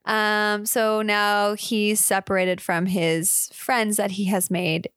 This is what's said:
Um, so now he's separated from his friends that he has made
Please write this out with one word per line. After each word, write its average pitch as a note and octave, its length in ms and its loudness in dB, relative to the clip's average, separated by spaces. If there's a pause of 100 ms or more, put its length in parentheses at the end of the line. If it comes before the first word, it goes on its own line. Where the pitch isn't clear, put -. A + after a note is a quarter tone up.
Um, G#3+ 640 0
so G#3+ 360 0
now G#3 520 2
he's G#3+ 440 0
separated F#3+ 600 0
from F#3+ 260 -2
his E3 640 0
friends A3 440 -2
that G3+ 160 -2
he G3 140 -2
has F#3 260 0
made F3 440 -2